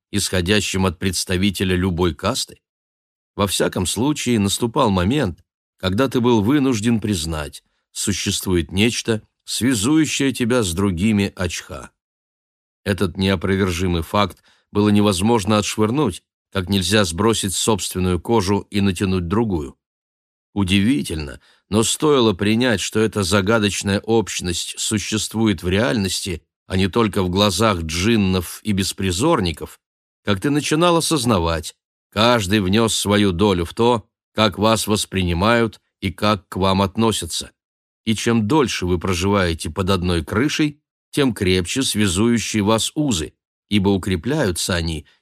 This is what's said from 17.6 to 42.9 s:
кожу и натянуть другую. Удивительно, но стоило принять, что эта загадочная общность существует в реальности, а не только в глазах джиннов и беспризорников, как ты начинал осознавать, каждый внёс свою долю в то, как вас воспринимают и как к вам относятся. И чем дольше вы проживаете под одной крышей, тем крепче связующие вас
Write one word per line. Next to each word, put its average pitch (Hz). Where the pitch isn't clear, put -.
кожу 104
и 101
натянуть 92
другую. 90
Удивительно, 98
но 110
стоило 123
принять, 110
что -
эта 107
загадочная 101
общность 95
существует 107
в 90
реальности, 98
а 92
не 95
только 104
в 90
глазах 98
джиннов 92
и 107
беспризорников, 95
как 101
ты 143
начинал 160
осознавать, 110
каждый 110
внёс 104
свою 104
долю 90
в -
то, 117
как 107
вас 110
воспринимают 101
и 95
как 107
к -
вам 95
относятся. 98
И 113
чем 113
дольше 123
вы 90
проживаете 92
под 92
одной 87
крышей, 147
тем 135
крепче 92
связующие 107
вас 107